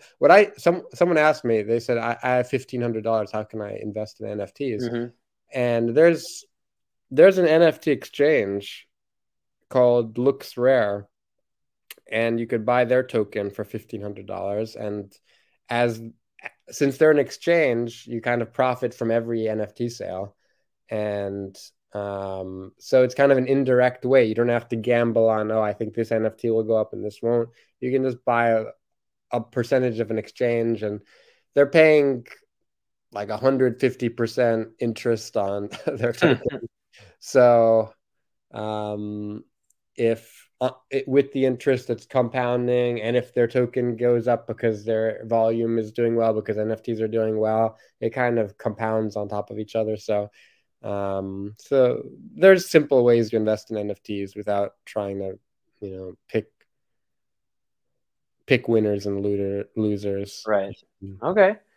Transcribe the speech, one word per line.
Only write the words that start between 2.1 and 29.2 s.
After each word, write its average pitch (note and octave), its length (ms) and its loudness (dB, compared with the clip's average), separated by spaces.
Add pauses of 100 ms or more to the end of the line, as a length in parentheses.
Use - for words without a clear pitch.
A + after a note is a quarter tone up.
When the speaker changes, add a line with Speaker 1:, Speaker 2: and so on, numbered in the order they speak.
Speaker 1:
I B2+ 140 -2
have B2 120 -2
fifteen B2+ 320 -4
hundred A2+ 220 -4
dollars. A2 280 -2
How G#2+ 120 -6
can A2 180 -12
I G#2 160 -10
invest G#2+ 420 -10
in G#2+ 80 -10
N G#2 140 -8
F F#2+ 140 -12
Ts?" B2 320 -6
Speaker 2:
Mm-hmm. A#2+ 220 -6 (440)
Speaker 1:
And A#2 420 0
there's, D#3+ 480 2 (680)
there's F3+ 260 8
an F3+ 80 4
N D#3+ 160 4
F D#3+ 200 4
T D#3 100 0
exchange A2+ 960 -2 (840)
called A#2+ 480 2
Looks C3+ 400 -2
Rare, A2+ 500 2 (1040)
and A#2 280 0
you A#2 80 -6
could A2+ 180 -2
buy B2 200 2
their B2+ 180 2
token G#2 480 -4
for G#2+ 120 -10
fifteen G#2+ 380 -12
hundred G2+ 240 -12
dollars. G2 500 -6
And G#2 380 -10 (560)
as, A#2+ 320 -2 (680)
since C#3 260 -2
they're D#3 140 6
an D3 80 4
exchange, C3+ 880 -2
you A#2 140 -8
kind A#2+ 200 -2
of A#2 120 -10
profit B2+ 400 -2
from A2+ 180 -4
every A2+ 360 -2
N A2 140 -4
F G#2 140 -10
T A#2+ 120 -6
sale. G2 480 -10 (540)
And, G2+ 680 -6 (380)
um, F#2+ 840 -10
so B2+ 260 2
it's B2+ 120 0
kind C#3 160 4
of C3+ 60 4
an B2+ 100 0
indirect B2+ 580 2
way. B2+ 200 4
You A2 100 -2
don't A#2+ 140 0
have A#2+ 200 -2
to A#2+ 60 -4
gamble A#2 540 2
on, G#2+ 200 0
"Oh, A2 120 0
I G#2 120 0
think G#2+ 200 -8
this A#2 180 -4
N A2 140 0
F G#2+ 120 -6
T A#2+ 120 -2
will A2+ 140 2
go A2 120 0
up G#2+ 180 -2
and G2+ 100 -8
this G#2 200 -10
won't." A#2 260 0 (300)
You B2+ 120 -4
can C3 120 0
just B2 220 -4
buy A#2 240 2
a, A2+ 160 2 (640)